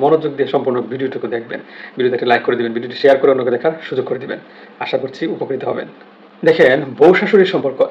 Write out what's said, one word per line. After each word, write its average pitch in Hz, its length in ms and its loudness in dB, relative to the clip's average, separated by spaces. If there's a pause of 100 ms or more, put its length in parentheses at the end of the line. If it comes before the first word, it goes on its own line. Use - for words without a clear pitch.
মনোযোগ 151 340 2
দিয়ে 135 160 -2
সম্পূর্ণ 123 240 0 (120)
ভিডিওটুকু 131 380 -6
দেখবেন। 117 320 -8 (340)
ভিডিওতে 123 240 0
একটি 120 140 -2
লাইক 117 120 2
করে 120 140 0
দিবেন, 117 160 -4
ভিডিওটি 120 280 -8
শেয়ার 135 180 6
করে 139 120 4
অন্যকে 127 240 0
দেখার 160 180 -2 (140)
সুযোগ 131 180 -4
করে 117 140 -6
দিবেন। 139 200 -10 (400)
আশা 127 180 -6
করছি 131 300 -8
উপকৃত - 420 -6
হবেন। 123 180 -6 (560)
দেখেন, 147 340 6 (200)
বউ 156 220 8
শাশুড়ির 190 340 4
সম্পর্ক 135 260 -2 (120)